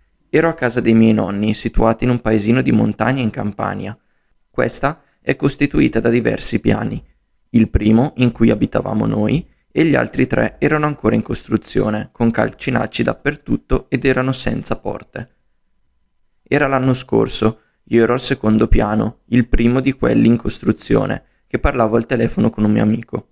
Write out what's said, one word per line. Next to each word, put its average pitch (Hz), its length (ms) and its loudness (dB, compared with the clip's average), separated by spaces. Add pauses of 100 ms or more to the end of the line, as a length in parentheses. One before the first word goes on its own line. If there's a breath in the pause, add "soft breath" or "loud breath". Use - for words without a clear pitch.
(300)
Ero 160 180 2
a 165 60 -2
casa 123 260 -2
dei 120 140 2
miei 113 200 6
nonni, 104 400 -2
situati 113 500 0
in 123 80 0
un 117 100 -2
paesino 110 400 0
di 131 100 0
montagna 110 500 0
in 110 100 -2
Campania. 101 680 -8 (520)
Questa - 520 -4 (200)
è - 140 -2
costituita 143 640 0
da 117 100 0
diversi 113 500 -2
piani. 107 440 -2 (460)
Il 110 200 0
primo, 110 480 2
in 123 140 2
cui 113 200 2
abitavamo 107 560 -2
noi, 107 400 -2 (240)
e 160 140 0
gli 143 100 2
altri 127 320 0
tre 117 320 -2
erano 151 260 0
ancora 123 300 -2
in 110 80 -2
costruzione, 107 880 -4
con 117 180 0
calcinacci 113 720 -4
dappertutto 117 880 -4
ed 127 160 -4
erano 131 260 0
senza - 460 -4
porte. - 600 -12 (1080)
Era 143 240 0
l'anno 131 260 2
scorso, 113 680 0 (240 soft breath)
io 113 180 4
ero 113 100 2
al 127 80 -2
secondo 110 460 0
piano, 107 600 2
il 120 200 2
primo 120 320 2
di 135 140 -2
quelli 117 340 2
in 117 100 6
costruzione, - 840 -2 (240)
che - 120 -6
parlavo 120 360 0
al 117 100 0
telefono 113 460 0
con 107 120 -2
un 107 80 2
mio 110 120 2
amico. 113 480 -2